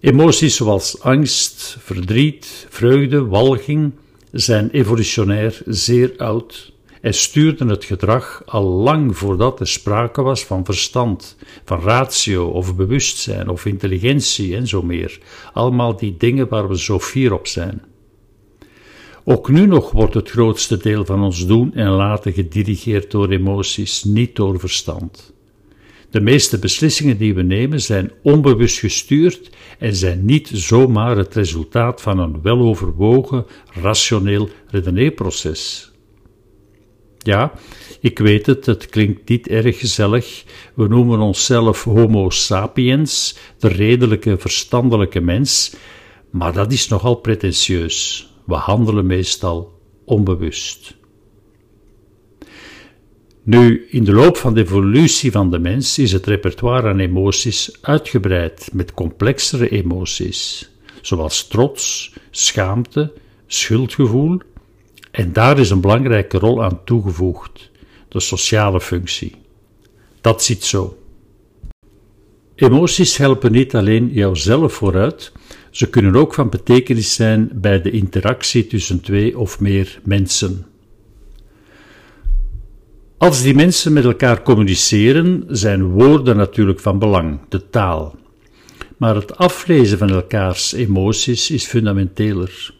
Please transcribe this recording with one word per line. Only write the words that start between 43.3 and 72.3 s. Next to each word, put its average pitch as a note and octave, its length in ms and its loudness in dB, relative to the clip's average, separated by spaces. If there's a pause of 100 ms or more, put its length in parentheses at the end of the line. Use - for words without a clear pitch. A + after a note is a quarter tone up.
de A2 100 2
redelijke, G#2+ 680 2
verstandelijke A2+ 840 0
mens, G2 560 -2 (540)
maar E2+ 220 -4
dat G2+ 200 -2
is - 160 -2
nogal A#2+ 260 0
pretentieus. - 1120 -4 (180)
We F2 80 -2
handelen G#2 520 0
meestal F2+ 760 -4 (240)
onbewust. G2 920 -4 (2500)
Nu, A#2 440 6
in A#2+ 140 0
de G2+ 80 4
loop D#3 240 6
van A#2+ 180 0
de A2+ 60 4
evolutie G#2 720 2
van F#2+ 200 0
de E2+ 80 -2
mens G2+ 400 -2
is A#2+ 140 2
het F#2+ 140 -2
repertoire A2 600 -2
aan G2 100 0
emoties F#2+ 840 -2
uitgebreid F#2+ 920 -2
met - 220 -6
complexere A#2 760 -2
emoties, - 1000 -6 (300)
zoals - 480 -4
trots, - 640 -4 (180)
schaamte, A#2 840 -2 (340)
schuldgevoel, C3 920 0 (720)
en F2 220 -4
daar C3 260 4
is G#2+ 120 4
een F#2+ 100 4
belangrijke G#2+ 580 2
rol A2+ 240 2
aan F2+ 220 -4
toegevoegd, F#2 840 -4 (380)
de - 120 -6
sociale G2 600 0
functie. - 540 -6 (840)
Dat A2+ 220 0
zit - 220 -4
zo. F#2 340 -4 (1600)